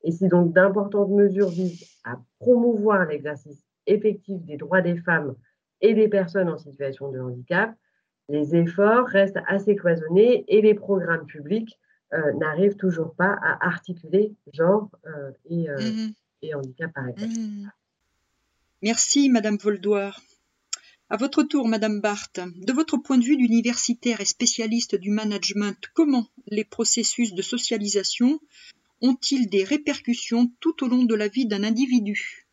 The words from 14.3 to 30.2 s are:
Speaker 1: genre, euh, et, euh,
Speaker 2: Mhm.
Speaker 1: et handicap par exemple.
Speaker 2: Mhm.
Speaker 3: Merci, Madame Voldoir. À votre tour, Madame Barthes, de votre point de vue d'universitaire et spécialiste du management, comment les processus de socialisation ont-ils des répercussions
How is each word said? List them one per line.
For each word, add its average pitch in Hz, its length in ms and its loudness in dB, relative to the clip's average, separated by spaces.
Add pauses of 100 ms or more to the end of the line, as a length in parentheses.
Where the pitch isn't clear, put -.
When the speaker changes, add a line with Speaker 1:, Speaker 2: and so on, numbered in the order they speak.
Speaker 1:
genre, 196 360 2 (160)
euh, 143 260 -14 (180)
et, 170 200 -4
euh, 143 60 -6
Speaker 2:
Mhm. 220 360 -6 (300)
Speaker 1:
et 151 140 -10
handicap 139 380 -10
par 127 140 -8
exemple. 214 260 -8
Speaker 2:
Mhm. 208 360 -8 (1120)
Speaker 3:
Merci, 269 480 2
Madame 214 280 2
Voldoir. 202 600 -2 (960)
À 214 40 -4
votre 277 260 0
tour, 277 240 0
Madame 214 320 0
Barthes, 202 400 -4 (160)
de 190 160 -4
votre 294 240 0
point 269 220 0
de 240 80 6
vue 294 100 4
d'universitaire 240 840 0
et 196 40 -4
spécialiste 233 680 -2
du 190 160 -4
management, 208 640 -4 (180)
comment 277 300 2 (240)
les 208 160 -4
processus 226 680 -2
de 180 80 -6
socialisation 220 960 -2 (640)
ont-ils 254 480 0
des 190 160 2
répercussions 247 840 -2 (140)